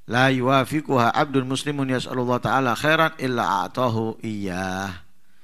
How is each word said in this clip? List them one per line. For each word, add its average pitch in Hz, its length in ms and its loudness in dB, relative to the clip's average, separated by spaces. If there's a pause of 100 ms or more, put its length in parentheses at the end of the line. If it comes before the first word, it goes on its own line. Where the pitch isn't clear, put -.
la 127 240 4
yuwafiquha 131 800 2
abdun 135 400 0
muslimun 139 400 -2
yas'alullah 123 480 0
ta'ala 117 400 2
khairan 160 400 2
illa 101 480 0
a'tahu 113 560 -2
iyyah." 95 800 -4 (420)